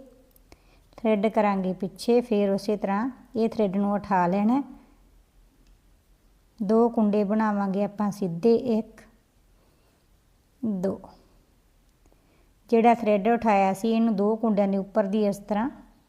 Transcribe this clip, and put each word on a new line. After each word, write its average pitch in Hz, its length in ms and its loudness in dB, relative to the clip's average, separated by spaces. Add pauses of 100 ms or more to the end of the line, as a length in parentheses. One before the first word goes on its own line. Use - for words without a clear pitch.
(960)
ਥਰੈਡ 220 300 0
ਕਰਾਂਗੇ 196 460 0
ਪਿੱਛੇ, 233 480 -2
ਫਿਰ 208 280 0
ਉਸੇ 196 280 -2
ਤਰ੍ਹਾਂ 202 320 -2 (260)
ਇਹ 220 140 0
ਥਰੈਡ 202 280 -2
ਨੂੰ 202 160 0
ਉਠਾ 190 340 0
ਲੈਣਾ, 214 360 2 (2000)
ਦੋ 226 260 2
ਕੁੰਡੇ 208 340 2
ਬਣਾਵਾਂਗੇ 202 600 0
ਆਪਾਂ 202 280 -2
ਸਿੱਧੇ, 190 440 0
ਇੱਕ, 226 460 -4 (1600)
ਦੋ। 190 360 -4 (1700)
ਜਿਹੜਾ 233 240 4
ਥਰੈਡ 208 340 0
ਉਠਾਇਆ 214 460 2
ਸੀ 226 180 -2
ਇਹਨੂੰ 226 240 2
ਦੋ 202 200 0
ਕੁੰਡਿਆਂ 208 320 0
ਦੇ 196 100 0
ਉੱਪਰ 196 260 -2
ਦੀ 208 220 0
ਇਸ 196 120 -2
ਤਰ੍ਹਾਂ 214 320 -4 (400)